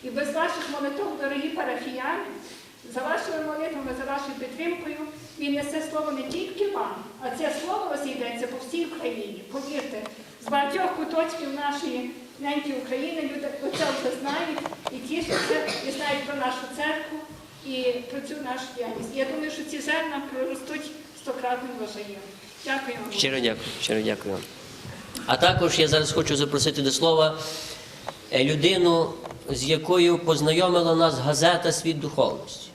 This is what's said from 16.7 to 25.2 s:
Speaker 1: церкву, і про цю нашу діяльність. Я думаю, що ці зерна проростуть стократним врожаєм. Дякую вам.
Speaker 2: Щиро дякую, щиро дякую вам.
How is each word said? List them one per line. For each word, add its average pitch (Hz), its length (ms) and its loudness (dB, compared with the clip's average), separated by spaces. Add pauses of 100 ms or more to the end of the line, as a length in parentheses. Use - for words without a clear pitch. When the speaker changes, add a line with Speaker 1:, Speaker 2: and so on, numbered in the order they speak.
Speaker 1:
церкву, 311 420 -4 (480)
і 254 160 -2 (280)
про 269 100 -6
цю 311 140 -8
нашу 262 300 -6 (120)
діяльність. 226 380 -6
Я 269 100 2
думаю, 302 260 -2
що - 140 -8
ці 302 160 -6
зерна 302 420 0 (100)
проростуть 269 580 -4 (320)
стократним 254 560 -2
врожаєм. 202 420 -8 (440)
Дякую 269 380 -2
вам. 117 100 -8
Speaker 2:
Щиро 135 280 2
дякую, 113 260 2 (160)
щиро 113 180 2
дякую 104 340 0
вам. 87 80 -4 (840)